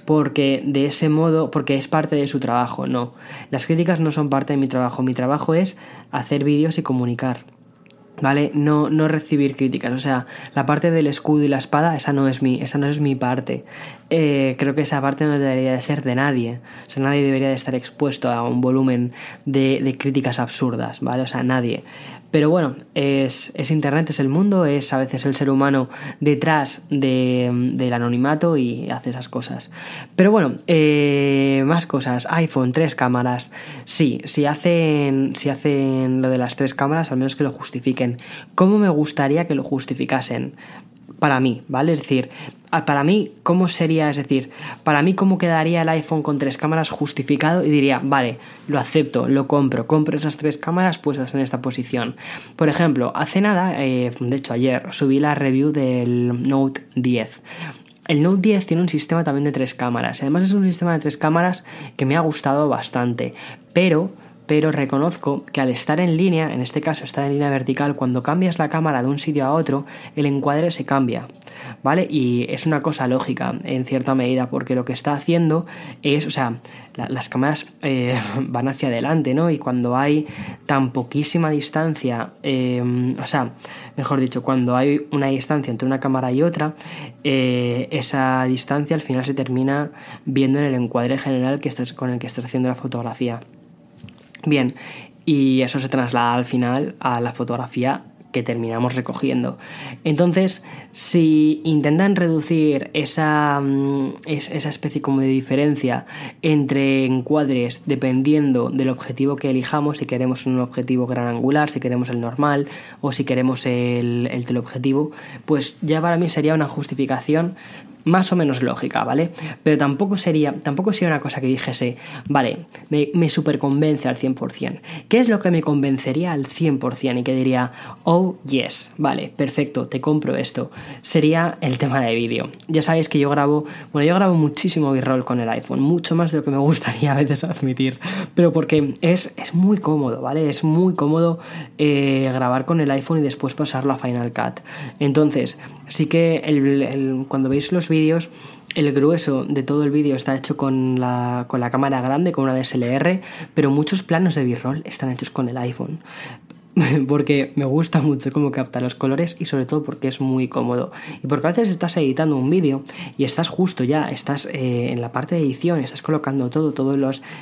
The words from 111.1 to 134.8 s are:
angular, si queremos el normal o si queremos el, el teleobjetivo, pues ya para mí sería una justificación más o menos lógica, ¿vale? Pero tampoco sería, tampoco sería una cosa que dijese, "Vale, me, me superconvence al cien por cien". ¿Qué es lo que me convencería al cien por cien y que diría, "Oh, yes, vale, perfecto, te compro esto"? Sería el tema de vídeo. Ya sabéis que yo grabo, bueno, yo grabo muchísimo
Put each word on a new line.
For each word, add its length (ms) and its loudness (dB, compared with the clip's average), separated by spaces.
angular, 420 2
si 80 -6
queremos 320 -2
el 100 -4
normal 460 0
o 120 -2
si 100 -2
queremos 420 0
el, 640 0
el 160 -6
teleobjetivo, 680 -2
pues 380 -2
ya 180 2
para 160 2
mí 120 2
sería 260 2
una 140 2
justificación 840 -2
más 280 4
o 40 2
menos 280 2
lógica, 400 -2
¿vale? 260 0
Pero 160 4
tampoco 380 0
sería, 440 2
tampoco 320 -2
sería 220 0
una 60 -2
cosa 200 -6
que 60 -2
dijese, 520 -2
"Vale, 380 0
me, 240 2
me 140 4
superconvence 800 0
al 80 -2
cien 180 -2
por 180 -8
cien". 280 -8
¿Qué 120 4
es 80 4
lo 100 2
que 140 0
me 100 2
convencería 680 0
al 140 -4
cien 340 0
por 160 -4
cien 220 -2
y 40 -2
que 100 -2
diría, 380 0
"Oh, 420 2
yes, 540 -2
vale, 380 -2
perfecto, 500 -2
te 140 -6
compro 340 0
esto"? 380 -6
Sería 580 2
el 180 -2
tema 220 0
de 160 0
vídeo. 320 -2
Ya 160 2
sabéis 260 2
que 120 2
yo 100 4
grabo, 360 2
bueno, 160 4
yo 80 4
grabo 180 4
muchísimo 560 2